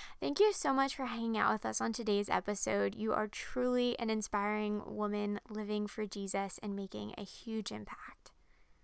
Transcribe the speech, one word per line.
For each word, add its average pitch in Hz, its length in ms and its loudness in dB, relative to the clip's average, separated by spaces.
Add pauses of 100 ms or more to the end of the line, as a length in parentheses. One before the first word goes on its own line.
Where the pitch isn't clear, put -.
(200)
thank 285 200 0
you 427 120 8
so 277 220 2
much 269 220 2
for 269 100 -4
hanging 226 320 0
out 214 140 6
with 214 120 -2
us 220 160 0
on 226 120 0
today's 208 360 2
episode. 202 680 2
You 220 160 0
are 214 160 2
truly 247 720 2
an 220 100 0
inspiring 208 760 0
woman 208 540 -2 (100)
living 208 380 -2
for 214 180 -6
Jesus 196 560 -2
and 202 140 -4
making 208 420 -6
a - 60 -8
huge 220 480 -6
impact. - 600 -12 (520)